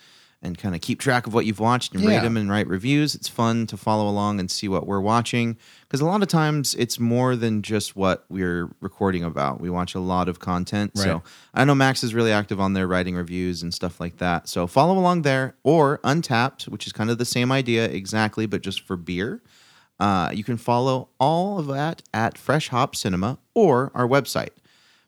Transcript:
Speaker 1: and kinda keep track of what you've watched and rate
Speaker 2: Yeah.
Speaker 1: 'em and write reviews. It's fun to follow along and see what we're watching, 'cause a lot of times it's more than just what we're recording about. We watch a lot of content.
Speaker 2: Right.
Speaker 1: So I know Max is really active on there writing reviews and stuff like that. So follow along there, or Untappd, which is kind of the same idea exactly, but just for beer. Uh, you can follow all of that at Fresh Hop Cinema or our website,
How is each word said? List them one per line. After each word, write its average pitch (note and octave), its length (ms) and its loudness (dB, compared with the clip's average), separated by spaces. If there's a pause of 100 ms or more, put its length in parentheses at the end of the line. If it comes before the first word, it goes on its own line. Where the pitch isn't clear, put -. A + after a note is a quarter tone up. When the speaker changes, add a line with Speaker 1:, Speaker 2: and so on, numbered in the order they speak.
(400)
Speaker 1:
and F2 160 -8
kinda F2 220 -4
keep - 220 -4
track B2 260 2
of G#2+ 80 -6
what A2+ 120 2
you've G#2 120 -2
watched A#2+ 380 0
and F#2+ 80 0
rate G#3+ 80 4
Speaker 2:
Yeah. A#2 100 4
Speaker 1:
'em A#2 140 0
and G#2 120 0
write G#2 200 0
reviews. C#3 480 0
It's - 100 -12
fun A2+ 400 0
to G#2+ 100 -10
follow G#2+ 320 0
along G2+ 300 0
and F#2 100 -2
see - 200 -4
what F#2 180 0
we're G2 140 -2
watching, A#2 560 0 (320)
'cause C3+ 120 -4
a D3 40 2
lot G3 180 2
of F#3+ 60 0
times D3+ 500 0
it's A#2+ 220 -2
more B2 340 2
than A2+ 260 0
just G#2+ 360 -4
what F#2+ 320 0
we're F2 420 -2 (100)
recording F#2 440 -2
about. C#2+ 360 -4
We F2 80 -6
watch F2+ 280 -4
a - 20 -4
lot F2+ 300 0
of E2+ 100 -6
content. F#2+ 560 -4
Speaker 2:
Right. G#2 80 0
Speaker 1:
So E2 220 -2 (300)
I B2 100 4
know C#3+ 100 6
Max C3+ 300 2
is A2+ 100 -4
really A#2 160 2
active G#2 300 0
on F#2+ 140 2
there F#2+ 120 2
writing F2+ 300 0
reviews F2+ 480 -4
and E2+ 100 -6
stuff F2 240 -6
like E2+ 200 -8
that. F2 300 -2
So F2 200 -2
follow E3 280 4
along F3 260 2
there, C3+ 420 0
or D3 400 4
Untappd, C3+ 640 0
which - 180 -10
is - 60 -10
kind A2 180 -2
of A#2 80 0
the A#2+ 60 -2
same B2 260 0
idea A#2+ 360 2
exactly, G#2 600 -2
but F#2+ 160 -4
just F#2+ 200 -8
for F#2+ 140 -6
beer. F2+ 460 -6 (560)
Uh, F#2+ 340 2
you G#3 120 -6
can B2 120 -4
follow B2+ 520 0 (100)
all F3 400 0
of D3+ 80 -4
that C#3+ 360 -4 (120)
at A2 240 0
Fresh D3+ 300 0
Hop B2+ 260 0
Cinema G2+ 440 -2 (160)
or C#3 380 4
our B2 140 0
website, - 440 0 (580)